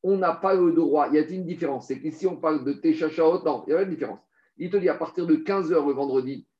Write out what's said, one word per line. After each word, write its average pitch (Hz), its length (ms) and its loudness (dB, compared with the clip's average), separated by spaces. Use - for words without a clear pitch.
on 190 140 2
n'a 175 160 2
pas 190 220 0
le 175 160 4
droit. 147 400 2
Il 151 40 2
y 151 40 6
a 151 80 0
une 185 180 -6
différence. 160 420 -6
C'est 135 120 -6
qu'ici, 156 280 -8
on 175 80 -2
parle 156 280 -2
de 139 100 -2
Tesha 160 360 0
Shaot. 165 340 2
Non, 135 240 -2
il 151 60 0
y - 20 2
a 185 80 2
une 190 60 -4
différence. 120 300 -8
Il 170 120 -8
te 196 80 0
dit 175 120 2
à 143 60 0
partir 170 320 -6
de 156 80 6
quinze 190 360 -2
heures 151 160 2
le 139 60 0
vendredi 131 540 -2